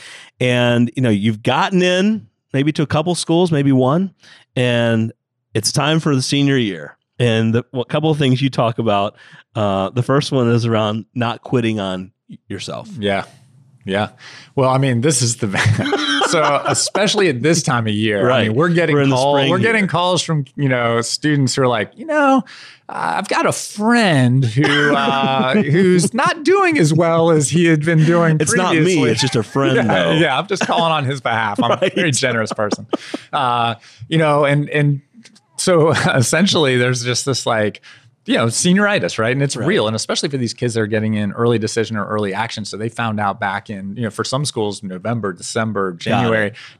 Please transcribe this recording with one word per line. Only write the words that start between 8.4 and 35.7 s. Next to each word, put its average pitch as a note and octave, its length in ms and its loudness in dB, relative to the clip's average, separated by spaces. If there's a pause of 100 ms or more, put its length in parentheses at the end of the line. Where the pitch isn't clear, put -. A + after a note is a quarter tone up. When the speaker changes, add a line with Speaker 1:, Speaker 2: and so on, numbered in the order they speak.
Speaker 1:
you C3+ 80 0
talk A#2 260 -2
about, G#2 380 0 (400)
uh, F#3+ 340 0
the B2 140 -2
first C#3 280 -2
one B2+ 200 0
is A#2 160 2
around A2 380 -2 (100)
not A#2 260 -4
quitting A2+ 380 -2
on F#2 320 -6 (180)
y-, G#3 80 -20 (100)
yourself. F#2 400 -12 (120)
Speaker 2:
Yeah. G2 260 -2 (580)
Yeah. G2 260 -2 (460)
Well, C3 140 2
I C3 80 2
mean, C3 240 0
this D3+ 220 0
is A#2 140 -2
the, A2+ 100 -4 (800)
<laughs> - 40 -4
so D3+ 360 0
especially F#3+ 640 0
at B2 120 -4
this D#3+ 220 0
time A#2+ 240 -2
of G#2+ 60 -2
year, G#2 260 0
I - 80 2
Speaker 1:
Right. B2 220 2
Speaker 2:
mean, A2 80 -2
we're E3+ 120 2
getting E3 260 2
Speaker 1:
We're C#3+ 80 4
in C3+ 60 2
the C3 60 2
Speaker 2:
call-, C#3 220 2
Speaker 1:
spring C#3 120 2
Speaker 2:
we're F3+ 100 2
getting A3 240 2
Speaker 1:
here. F#3 40 0
Speaker 2:
calls F3 340 0
from, D3+ 240 -2 (100)
you C#3+ 140 -2
know, A#2 320 0
students C#3+ 540 0
who C#3 80 0
are B2+ 40 4
like, A2 300 -2
you A#3+ 80 -16
know, C#4+ 380 2 (460)
I've E3+ 400 -4
got D#4+ 160 0
a D3+ 80 2
friend E3+ 920 2
who, C#3+ 480 2
uh, C3+ 600 0
Speaker 1:
<laughs> - 80 4
Speaker 2:
who's F3+ 500 2
not D#4+ 300 0
doing F4+ 340 4
as D#3+ 160 4
well E3 380 4
as D3+ 180 2
he E3+ 160 2
had D#3 200 4
been D#3+ 200 4
doing E3 360 4
Speaker 1:
It's E3 140 0
not - 200 2
me, D#3+ 60 2
Speaker 2:
previously. D#3 300 2
Speaker 1:
it's A2+ 100 0
just C3+ 160 -2
a A2 60 2
friend, C3+ 320 0
Speaker 2:
<laughs> A#2+ 120 2
Yeah, F#2 160 2
Speaker 1:
though. E3 80 2
Speaker 2:
yeah, D#3 260 2
I'm E3+ 100 -4
just G3 200 -4
calling E3+ 240 0
on D3+ 140 0
his C3+ 160 -4
behalf. A2+ 420 -2
I'm A#2 80 2
Speaker 1:
<laughs> - 100 -2
Right. F#3+ 100 0
Speaker 2:
a - 40 -20
very F3+ 160 0
generous A#2 420 -2
person. G#2 340 -4 (440)
Uh, A#2+ 440 0 (340)
you D#3+ 80 0
know, D3+ 280 4
and, D3 240 0
and D3 320 0 (560)
so E3 340 4